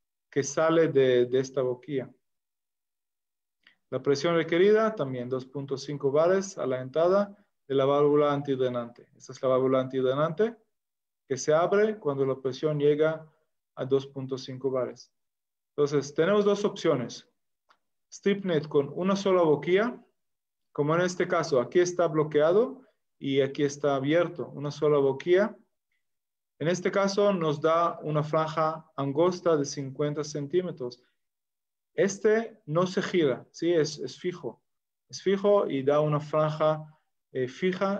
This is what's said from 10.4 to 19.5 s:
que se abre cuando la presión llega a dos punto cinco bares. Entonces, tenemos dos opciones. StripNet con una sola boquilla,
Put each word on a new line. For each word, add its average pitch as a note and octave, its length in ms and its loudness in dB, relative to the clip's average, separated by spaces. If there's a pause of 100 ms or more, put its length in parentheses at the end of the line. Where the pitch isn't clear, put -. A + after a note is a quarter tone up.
que C3 80 -4
se D3+ 160 0
abre G3+ 440 2
cuando C#3 280 -2
la C3 100 0
presión C3+ 420 -4
llega D3+ 480 2 (500)
a C3+ 100 -8
dos C3+ 200 0
punto C3 320 -10
cinco C3 320 -6
bares. B2 440 -6 (640)
Entonces, C#3+ 360 0
tenemos G3 300 2
dos G3+ 220 2
opciones. D3+ 640 -4 (840)
StripNet F#3+ 560 0
con C#3+ 280 0
una F#3+ 200 0
sola F#3 280 2
boquilla, F3 600 0 (680)